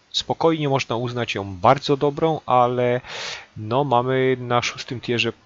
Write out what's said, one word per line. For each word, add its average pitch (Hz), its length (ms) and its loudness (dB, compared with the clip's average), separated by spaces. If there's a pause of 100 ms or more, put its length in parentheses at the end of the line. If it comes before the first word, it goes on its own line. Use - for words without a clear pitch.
(120)
spokojnie 151 580 0
można 131 260 -2
uznać 120 400 -4
ją 98 200 -6
bardzo 135 420 4
dobrą, 147 480 -2
ale 123 560 2 (560)
no, 113 260 0
mamy 131 560 2
na 123 220 0
szóstym - 400 -8
tierze 117 320 -2 (120)